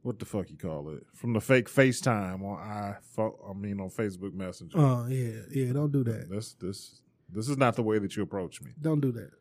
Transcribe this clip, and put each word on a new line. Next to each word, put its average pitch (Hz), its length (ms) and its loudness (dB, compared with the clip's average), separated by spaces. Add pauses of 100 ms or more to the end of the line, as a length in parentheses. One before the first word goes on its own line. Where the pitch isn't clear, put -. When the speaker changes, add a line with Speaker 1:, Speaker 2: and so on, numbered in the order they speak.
Speaker 1:
what 120 160 -4
the 110 80 -12
fuck 98 240 -4
you 76 80 -18
call 78 320 -6
it? - 240 -10
From 117 180 -2
the 107 80 4
fake 127 280 6
FaceTime 107 760 4
on 101 140 -6
iPhone, 104 760 -4 (160)
I - 40 -8
mean, 101 260 -4
on 95 80 -4
Facebook 95 460 -4
Messenger. 92 440 -4
Speaker 2:
Oh, 127 300 6
yeah, 120 320 -4 (100)
yeah, 131 220 0
don't 143 200 2
do 139 120 4
that. 107 260 -2
Speaker 1:
This, 107 240 -6
this, - 460 -10 (320)
this 110 160 -4
is 143 80 0
not 131 180 4
the 120 80 0
way 107 160 4
that 98 180 -2
you 107 60 -2
approach 92 400 -6
me. 120 180 -14
Speaker 2:
Don't 151 200 2
do 135 120 2
that. 104 180 -10 (100)